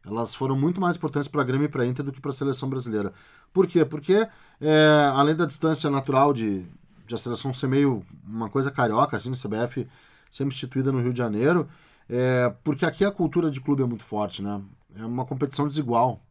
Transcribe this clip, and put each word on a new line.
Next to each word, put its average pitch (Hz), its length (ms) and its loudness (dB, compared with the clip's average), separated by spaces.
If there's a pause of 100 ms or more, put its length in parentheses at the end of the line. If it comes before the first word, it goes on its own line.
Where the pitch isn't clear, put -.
Elas 113 300 -6
foram 135 200 -2
muito 165 240 0
mais 175 180 0
importantes 143 300 -4
pra 143 160 -2
Grêmio 131 220 0
e - 20 -2
pra 135 160 -2
Inter 127 220 -4
do 139 60 -8
que 131 100 -18
pra 139 100 -6
seleção 135 380 -4
brasileira. 113 420 -4 (400)
Por 185 140 4
quê? 175 180 4
Porque, 180 440 0 (340)
é, 151 540 6
além 143 200 4
da 160 120 0
distância 156 420 0
natural 139 420 4
de, 107 320 0 (440)
de 120 80 -8
a - 20 -4
seleção 120 380 -4
ser - 100 -4
meio 131 400 2 (180)
uma 110 260 -6
coisa 135 200 0
carioca, 123 480 2
assim, 127 160 -6
C 127 140 -8
B 104 100 -4
F 120 300 -4 (420)
sempre 139 240 -6
instituída 131 380 -2
no 131 100 0
Rio 123 100 0
de 120 60 -4
Janeiro, 123 500 2 (400)
é, 127 460 2 (100)
porque 151 220 -2
aqui 160 180 0
a 202 60 2
cultura 170 400 0
de 131 100 -6
clube 135 220 0
é 127 60 0
muito 117 160 -6
forte, 107 400 -6
né? 101 180 -6 (340)
É 107 80 -14
uma 123 220 -6
competição 143 420 -4
desigual. 127 640 0